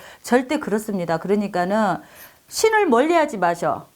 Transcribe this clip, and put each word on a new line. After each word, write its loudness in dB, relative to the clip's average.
절대 0
그렇습니다. -4
그러니까는 0
신을 2
멀리하지 2
마셔. -2